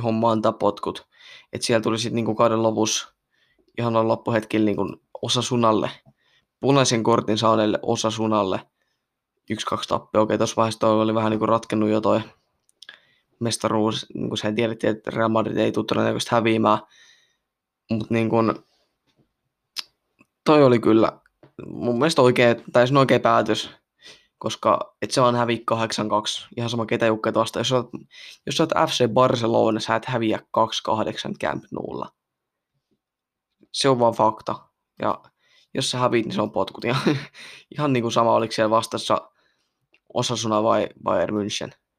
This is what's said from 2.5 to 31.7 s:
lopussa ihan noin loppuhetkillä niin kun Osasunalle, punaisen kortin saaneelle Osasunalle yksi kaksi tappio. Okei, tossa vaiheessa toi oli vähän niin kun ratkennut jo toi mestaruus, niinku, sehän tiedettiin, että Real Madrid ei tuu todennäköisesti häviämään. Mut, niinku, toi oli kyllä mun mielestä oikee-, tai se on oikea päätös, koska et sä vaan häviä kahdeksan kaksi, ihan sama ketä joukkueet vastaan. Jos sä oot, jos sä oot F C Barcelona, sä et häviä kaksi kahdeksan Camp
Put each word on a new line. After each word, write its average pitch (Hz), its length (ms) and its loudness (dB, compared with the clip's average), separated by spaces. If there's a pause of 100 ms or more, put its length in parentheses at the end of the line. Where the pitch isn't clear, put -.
lopussa 110 500 -2 (640)
ihan 117 160 -2
noin 113 140 2
loppuhetkillä 110 580 0
niin 101 100 0
kun - 260 -6 (200)
Osasunalle, 113 720 0 (680)
punaisen 127 440 2
kortin 110 340 2
saaneelle 110 440 2
Osasunalle 110 800 -2 (880)
yksi 107 160 -6
kaksi - 240 -6
tappio. - 320 -2
Okei, 107 160 0
tossa 113 180 -2
vaiheessa 113 240 0
toi 110 220 2
oli 110 120 0
vähän 110 180 0
niin 110 80 0
kun 113 100 0
ratkennut 110 400 0
jo 107 120 2
toi 107 200 2 (1200)
mestaruus, 110 720 -2
niinku, 117 220 -6
sehän 107 200 -4
tiedettiin, 110 360 0
että 110 200 -6
Real 113 180 0
Madrid 110 280 -2
ei 110 140 0
tuu 110 120 -2
todennäköisesti 110 480 -2
häviämään. 110 480 2 (1120)
Mut, 107 180 -4
niinku, 113 260 0 (2000)
toi 151 180 6
oli 123 160 6
kyllä 110 320 4 (540)
mun 120 320 -6
mielestä 151 240 2
oikee-, 120 420 4 (100)
tai 123 140 6
se 135 60 -2
on 143 40 4
oikea 127 220 4
päätös, 113 500 0 (680)
koska - 640 -2
et 107 100 -8
sä 135 100 2
vaan 120 140 4
häviä 117 300 0
kahdeksan 110 440 -2
kaksi, - 380 -4 (100)
ihan 117 120 -4
sama 117 160 -4
ketä 117 200 0
joukkueet 110 300 0
vastaan. 110 260 0
Jos 120 80 -4
sä 131 60 2
oot, 120 140 -2 (560)
jos 139 120 -6
sä 165 60 2
oot 160 260 2
F - 20 -8
C 123 160 2
Barcelona, 113 720 2
sä 113 160 -2
et 113 100 -4
häviä 117 340 -2 (120)
kaksi - 320 -2
kahdeksan - 500 -4
Camp - 380 -6